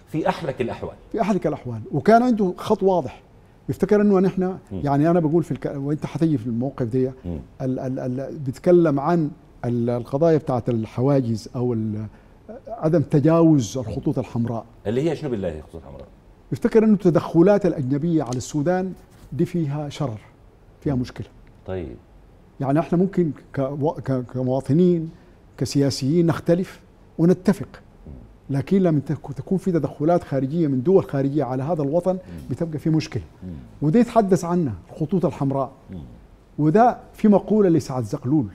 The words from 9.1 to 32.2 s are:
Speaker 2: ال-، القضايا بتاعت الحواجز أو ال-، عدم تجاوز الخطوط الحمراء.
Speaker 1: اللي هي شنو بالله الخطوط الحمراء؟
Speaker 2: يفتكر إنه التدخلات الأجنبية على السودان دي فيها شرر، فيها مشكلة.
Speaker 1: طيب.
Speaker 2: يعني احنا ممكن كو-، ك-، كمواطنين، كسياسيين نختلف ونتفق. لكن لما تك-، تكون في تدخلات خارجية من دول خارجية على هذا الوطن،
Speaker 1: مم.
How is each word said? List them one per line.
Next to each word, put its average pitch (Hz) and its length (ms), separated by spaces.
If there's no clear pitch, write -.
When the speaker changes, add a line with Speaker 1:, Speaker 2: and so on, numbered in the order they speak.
Speaker 2:
ال-، 120 240
القضايا 139 480
بتاعت 127 320
الحواجز 120 840
أو 123 180
ال-، 110 320
عدم 160 340
تجاوز 156 760
الخطوط 131 420
الحمراء. 117 460
Speaker 1:
اللي 131 220
هي 151 60
شنو 151 140
بالله 95 280
الخطوط 80 240
الحمراء؟ 69 260
Speaker 2:
يفتكر 220 320
إنه 220 100
التدخلات 185 720
الأجنبية 151 580
على 123 140
السودان 175 560
دي 151 120
فيها 151 440
شرر، 123 300
فيها 143 140
مشكلة. 123 320
Speaker 1:
طيب. 85 300
Speaker 2:
يعني 139 200
احنا 170 180
ممكن 180 340
كو-، 143 360
ك-، 131 420
كمواطنين، 147 760
كسياسيين 139 680
نختلف 170 560
ونتفق. 180 500
لكن 135 320
لما 165 180
تك-، - 340
تكون 185 240
في 185 140
تدخلات 165 520
خارجية 143 440
من 131 160
دول 180 200
خارجية 139 400
على 131 200
هذا 156 180
الوطن، 170 320
Speaker 1:
مم. 185 60